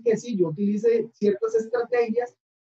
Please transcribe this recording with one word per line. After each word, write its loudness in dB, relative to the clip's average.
que 2
sí, -6
yo 2
utilice 0
ciertas 0
estrategias, -2